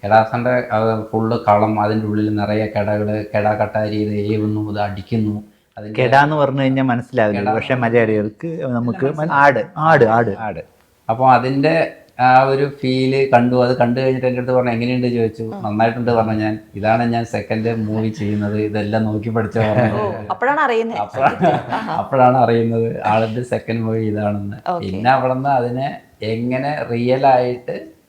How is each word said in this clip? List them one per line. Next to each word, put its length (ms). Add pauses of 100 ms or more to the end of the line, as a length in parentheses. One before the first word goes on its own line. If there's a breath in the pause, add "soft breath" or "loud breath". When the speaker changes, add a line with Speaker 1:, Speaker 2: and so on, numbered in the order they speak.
Speaker 1:
കെടാസണ്ട, 440
അത് 640
ഫുള്ള് 360
കളം, 340
അതിൻ്റെ 260
ഉള്ളിൽ 280
നിറയെ 300
കെടകള്, 600 (100)
കെട 120
കട്ടാരി 480
ഇത് 380
ഏവുന്നു, 380
ഇത് 80
അടിക്കുന്നു. 640 (340 soft breath)
അതിൻ്റെ 260
Speaker 2:
കെട 120
എന്ന് 200
പറഞ്ഞു 260
കഴിഞ്ഞാൽ 220
മനസ്സിലാവില്ല, 680
Speaker 1:
കെട 60
Speaker 2:
പക്ഷെ 200
മലയാളികൾക്ക് 720 (140)
നമുക്ക് 260
Speaker 1:
മനസ്സിലാവും. 300
Speaker 2:
മന-, 140
ആട്, 340 (120)
ആട്, 280
ആട്. 340
Speaker 1:
ആട്. 200 (500)
അപ്പൊ 220
അതിൻ്റെ 640 (260)
ആ 240
ഒരു 280 (100)
ഫീല് 500
കണ്ടു. 240
അത് 220
കണ്ടു 220
കഴിഞ്ഞിട്ട് 280
എൻ്റെ 120
അടുത്ത് 140
പറഞ്ഞു, 180
"എങ്ങനെയുണ്ട്?" 360
ചോദിച്ചു. 480
Speaker 3:
ആ. 60
Speaker 1:
"നന്നായിട്ടുണ്ട്" 500
പറഞ്ഞു 220
ഞാൻ. 260 (160)
"ഇതാണ് 380
ഞാൻ 120
സെക്കൻഡ് 500
മൂവി 340
ചെയ്യുന്നത്, 520
ഇതെല്ലാം 420
നോക്കി 260
പഠിച്ച" 280
പറഞ്ഞു. 440
Speaker 3:
ഓ, 100 (180)
അപ്പോഴാണ് 300
അറിയുന്നത്. 380
Speaker 1:
അപ്പോഴാണ്, 500 (240)
Speaker 3:
ആഹാ. 240
Speaker 1:
അപ്പോഴാണ് 420
അറിയുന്നത് 680
ആളുടെ 380
സെക്കൻഡ് 380
മൂവി 240
ഇതാണെന്ന്. 520 (120)
Speaker 3:
ഓക്കെ. 180
Speaker 1:
പിന്നെ 240
അവിടുന്ന് 380
അതിനെ 520 (200)
എങ്ങനെ 680
റിയൽ 360
ആയിട്ട് 680 (160)